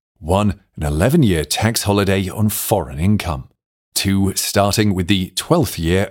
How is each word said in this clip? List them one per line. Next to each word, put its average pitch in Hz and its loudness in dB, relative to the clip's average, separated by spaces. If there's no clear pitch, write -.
One, 95 0
an - -8
eleven-year 90 2
tax - -2
holiday 98 0
on 107 -2
foreign 76 -4
income. 85 -2
Two, 98 0
starting 101 0
with 90 -2
the 92 0
twelfth - 0
year, 90 0